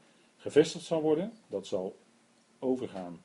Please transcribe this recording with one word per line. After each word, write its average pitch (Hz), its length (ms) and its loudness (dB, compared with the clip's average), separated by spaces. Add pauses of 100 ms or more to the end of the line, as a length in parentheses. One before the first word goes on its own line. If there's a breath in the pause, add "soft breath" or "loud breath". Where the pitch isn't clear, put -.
(380 soft breath)
gevestigd - 480 4
zal 160 160 0
worden. 156 320 2 (140)
Dat 98 200 -6
zal 95 280 -4 (640)
overgaan, 95 640 -4